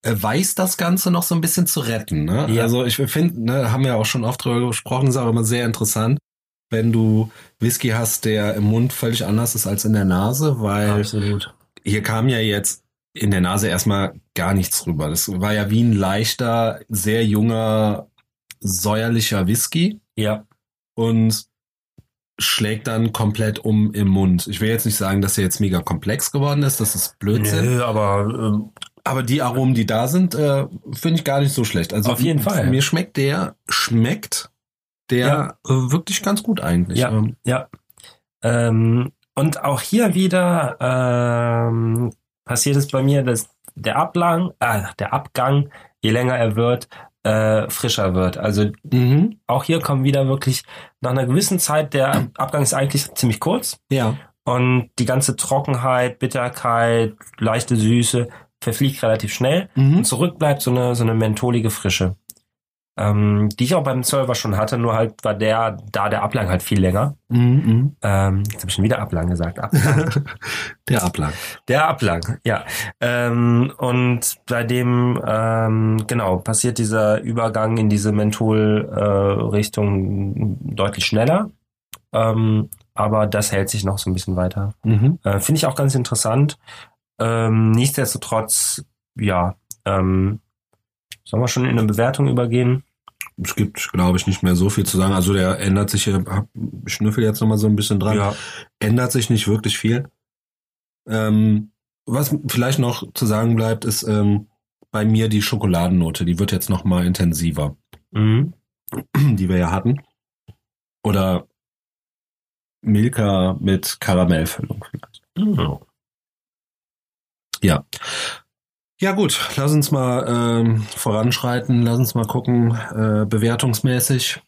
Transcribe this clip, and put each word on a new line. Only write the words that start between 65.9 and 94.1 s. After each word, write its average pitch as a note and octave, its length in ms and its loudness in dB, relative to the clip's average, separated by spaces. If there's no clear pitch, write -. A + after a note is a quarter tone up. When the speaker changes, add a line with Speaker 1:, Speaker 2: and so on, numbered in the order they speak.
Speaker 2:
da G#2 180 -2
der G2+ 120 -2
Ablang G#2 280 -2
halt F2+ 120 0
viel G2+ 180 0
länger. G2+ 360 0
Speaker 1:
Mhm, A#2+ 120 2
mhm. B2 600 4
Speaker 2:
Ähm, G2 480 2
jetzt - 120 -8
hab F2+ 60 -8
ich - 60 -4
schon G2 100 2
wieder A#2 140 2
Ablang F2 320 -2
gesagt. E2+ 280 -4
Abgang. D3+ 520 2
Speaker 1:
<laughs> - 340 -12
Der A#2 160 2
Ablang. D2+ 280 -4
Speaker 2:
Der D3 200 2
Ablang, G#2+ 560 -2
ja. A2 200 -2
Ähm, A#2+ 800 2
und B2 580 -2
bei A#2+ 180 -2
dem, B2 600 0
ähm, A2 840 0
genau, G2+ 300 0
passiert A2 400 -2
dieser G#2+ 440 2
Übergang A2+ 560 -2
in A2 100 2
diese G#2 240 2
Menthol, G#2+ 800 2
äh, G2+ 80 -2
Richtung G2+ 1600 0
deutlich - 320 -4
schneller. D#3 440 0
Ähm, A2 560 2
aber G#2+ 340 2
das G#2 240 -2
hält F#2+ 180 0
sich G2+ 140 -4
noch G2 140 0
so - 120 -4
ein F#2 40 0
bisschen F#2 220 -4
weiter. G2 460 -2
Speaker 1:
Mhm. A2 400 4
Speaker 2:
Äh, G2 160 0
finde D3+ 200 0
ich D#3 80 0
auch - 100 -2
ganz C#3 180 0
interessant. B2+ 640 0
Ähm, A2 500 2
nichtsdestotrotz, - 1120 -2
ja, F#2 400 0
ähm, F#2+ 560 0
sollen A2 180 -2
wir B2 60 2
schon B2+ 180 0
in A#2+ 120 0
eine A2 80 2
Bewertung A#2+ 420 0
übergehen? B2 540 2
Speaker 1:
Es - 120 -6
gibt, - 380 -4
glaub F2+ 240 2